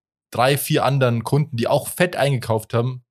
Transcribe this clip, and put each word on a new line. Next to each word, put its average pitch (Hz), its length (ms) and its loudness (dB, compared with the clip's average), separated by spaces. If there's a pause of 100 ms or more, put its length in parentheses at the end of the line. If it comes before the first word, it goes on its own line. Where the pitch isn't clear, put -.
(300)
drei, 131 260 2
vier 139 280 0
anderen 123 400 2
Kunden, 143 320 0
die 117 120 -2
auch 143 200 0
fett 180 280 -2
eingekauft 117 560 -2
haben, 123 380 -2